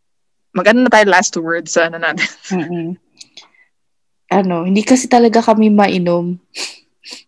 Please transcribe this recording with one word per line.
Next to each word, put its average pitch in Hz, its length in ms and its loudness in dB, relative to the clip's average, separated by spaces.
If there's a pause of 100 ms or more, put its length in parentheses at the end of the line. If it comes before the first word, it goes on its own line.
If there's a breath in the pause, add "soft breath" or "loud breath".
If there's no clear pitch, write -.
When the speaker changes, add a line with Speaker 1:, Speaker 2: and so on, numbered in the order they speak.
(500)
Speaker 1:
Mag-ano 208 320 2
na 247 80 2
tayo 214 160 4
last 180 280 0
words 165 360 -8
sa 170 160 0
ano 165 120 -6
natin. 165 280 -4 (160)
<laughs> 185 160 -6
Speaker 2:
Mm-mm. 165 300 -6 (1400 soft breath)
Ano, 180 380 -2
hindi 196 160 0
kasi 254 240 2
talaga 233 340 2
kami 220 300 2
mainom. 180 680 0 (920 loud breath)